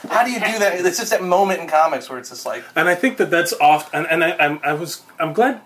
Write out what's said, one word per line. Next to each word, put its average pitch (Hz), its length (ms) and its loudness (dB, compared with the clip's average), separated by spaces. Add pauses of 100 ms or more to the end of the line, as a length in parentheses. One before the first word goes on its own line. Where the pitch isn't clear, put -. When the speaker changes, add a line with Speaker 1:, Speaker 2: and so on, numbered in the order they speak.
Speaker 1:
How 233 140 2
do 247 80 0
you 233 80 -4
do 220 200 -2
that? 180 260 0
It's 175 120 2
just 220 120 -6
that 202 140 0
moment 185 360 2
in 165 80 -10
comics 156 420 0
where 127 100 -10
it's 123 100 -16
just - 160 -14
like, 117 180 -6 (120)
Speaker 2:
And 160 120 2
I 175 80 4
think 247 220 -2
that 156 140 0
that's 170 280 0
oft-, 151 340 4
and, 160 140 -2
and 165 160 2
I, 165 140 2
I'm, 147 260 0
I 147 100 0
was, 156 280 -8 (180)
I'm 156 140 -2
glad, 247 320 2